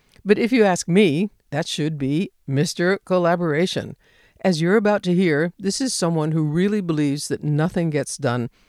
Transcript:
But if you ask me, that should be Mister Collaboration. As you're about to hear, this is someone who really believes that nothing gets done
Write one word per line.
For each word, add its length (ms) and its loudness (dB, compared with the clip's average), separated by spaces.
But 140 4
if 140 0
you 120 6
ask 240 0
me, 400 4
that 180 -4
should 300 -4
be 320 -2
Mister 580 -2
Collaboration. 920 0
As 220 0
you're 160 4
about 240 2
to 120 0
hear, 440 2
this 240 -4
is 100 -2
someone 400 0
who 120 0
really 360 0
believes 480 -2
that 160 -6
nothing 460 0
gets 260 -4
done 320 -2